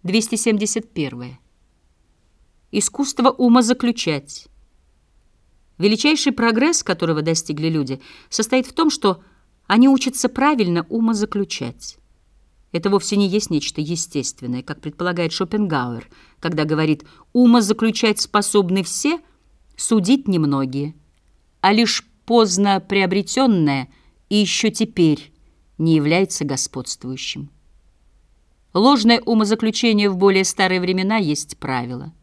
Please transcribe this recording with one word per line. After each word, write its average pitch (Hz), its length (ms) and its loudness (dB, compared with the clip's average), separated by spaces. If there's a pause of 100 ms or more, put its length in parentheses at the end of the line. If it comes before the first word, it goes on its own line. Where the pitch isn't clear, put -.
Двести 214 320 0
семьдесят 214 580 -2
первое. 123 460 -8 (1300)
Искусство 254 600 0
умозаключать. 240 1160 0 (1300)
Величайший 240 520 2
прогресс, 233 520 0
которого 165 380 -2
достигли 160 460 -4
люди, 143 320 -2 (300)
состоит 254 380 -2
в - 60 -18
том, 320 180 0
что - 320 -2 (420)
они 240 240 6
учатся 262 400 0
правильно 208 600 0
умозаключать. 208 1080 -4 (720)
Это 170 180 -4
вовсе 196 280 0
не 202 100 4
есть 202 240 -2
нечто 151 300 -4
естественное, 131 800 -6
как - 180 -12
предполагает 170 500 -4
Шопенгауэр, 160 760 -4 (300)
когда 156 260 -2
говорит: 156 400 0 (260)
«Умозаключать 220 880 2
способны 196 600 0
все, 302 400 -4 (560)
судить 226 500 0
немногие, 143 680 -2 (680)
а 190 100 4
лишь 214 320 2 (220)
поздно 202 540 2
приобретённое 190 1120 0 (400)
и 208 80 0
ещё 208 340 0
теперь 175 600 0 (460)
не 160 160 2
является 160 520 0
господствующим». 131 1040 -10 (1200)
Ложное 233 480 4
умозаключение 220 880 2
в 185 80 -2
более 190 260 4
старые 185 380 0
времена 185 360 0
есть 151 420 -4
правило. 127 520 -8 (120)